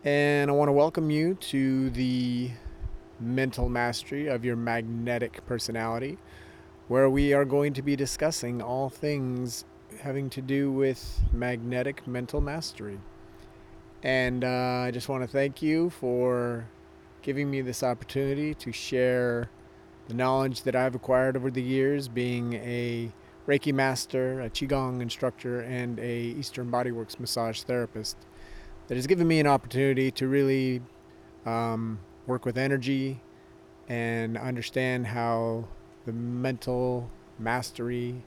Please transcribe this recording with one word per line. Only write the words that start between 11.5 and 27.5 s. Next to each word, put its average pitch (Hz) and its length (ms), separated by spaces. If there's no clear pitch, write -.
mental 123 340
mastery. 143 600
And, 127 400
uh, 127 420
I 123 60
just 120 180
want 131 140
to 123 40
thank 139 360
you 160 260
for 123 760
giving 143 280
me 139 100
this 123 220
opportunity 139 720
to - 180
share 123 800
the 113 60
knowledge 131 480
that 127 140
I've 127 180
acquired 131 420
over 131 140
the 127 140
years, 135 440
being 120 460
a 117 580
Reiki 143 260
master, 131 680
a 117 100
Qigong 131 500
instructor, 123 600
and 123 380
a 117 220
Eastern 123 480
Bodyworks 120 500
massage 113 440